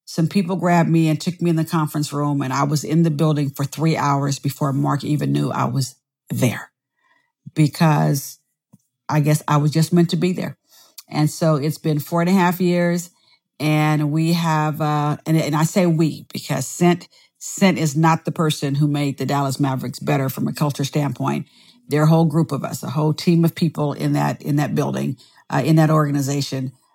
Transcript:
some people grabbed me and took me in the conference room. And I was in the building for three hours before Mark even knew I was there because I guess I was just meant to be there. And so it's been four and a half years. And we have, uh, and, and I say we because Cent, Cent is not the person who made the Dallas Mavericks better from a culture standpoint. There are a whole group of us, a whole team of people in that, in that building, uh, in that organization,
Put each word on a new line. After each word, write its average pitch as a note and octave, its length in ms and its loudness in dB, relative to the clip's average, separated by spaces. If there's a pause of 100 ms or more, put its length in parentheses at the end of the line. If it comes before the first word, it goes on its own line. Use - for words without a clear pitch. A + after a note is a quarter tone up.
some - 240 -2
people F#3+ 280 -2
grabbed E3+ 340 2
me E3 180 4
and D#3 120 0
took - 200 -6
me F3 100 2
in D#3+ 60 2
the D#3+ 80 2
conference D#3 480 -2
room. C#3+ 300 -2
And C3 100 -4
I C3+ 120 0
was D3 200 0
in E3 200 2
the E3 60 2
building D3 400 0
for C#3+ 140 -6
three D3 320 0
hours C#3 440 0
before C#3+ 320 -2
Mark C#3+ 320 0
even C#3+ 280 -2
knew C#3+ 180 0
I C3 160 -2
was B2+ 280 -4 (360)
there A#2+ 420 -2 (840)
because D3+ 840 2 (680)
I D3+ 120 0
guess D3+ 280 2
I D3 80 2
was D3 140 2
just D#3+ 220 0
meant F3 180 4
to F3+ 60 -2
be F3 160 0
there. - 260 -8 (500)
And D3+ 220 0
so D#3+ 260 0
it's C#3+ 220 -2
been D#3 200 0
four E3+ 220 -2
and E3+ 80 2
a F#3+ 60 4
half F3+ 260 2
years. F3 500 0 (500)
And D3+ 520 2
we D#3+ 220 2
have, D#3 460 0
uh, D3 360 0 (100)
and, D#3+ 100 2
and D3+ 200 0
I D#3 80 2
say F3+ 220 2
we D#3 460 0
because C#3 340 -6
Cent, F3 420 0 (300)
Cent - 400 0
is C#3+ 180 -2
not D#3+ 280 2
the D#3 80 -4
person D3+ 440 -2
who D3+ 100 2
made C#3+ 320 -2
the C3+ 80 -4
Dallas C#3 320 -2
Mavericks C3 400 -2
better C#3 300 -2
from D3 180 -4
a D3 60 -4
culture D3 320 -2
standpoint. C#3 640 -4 (420)
There D3 140 2
are - 20 6
a D#3 40 6
whole E3 180 4
group D#3 260 0
of B2 120 -4
us, - 180 -10
a - 80 -6
whole D3+ 240 0
team E3 300 2
of D#3+ 100 0
people D3+ 400 -2
in D3 180 -2
that, D3 300 -2
in C#3+ 140 -2
that C#3+ 180 -2
building, C#3 420 -2 (340)
uh, C#3+ 140 0
in D#3+ 120 4
that D#3+ 140 6
organization, C#3+ 840 0 (220)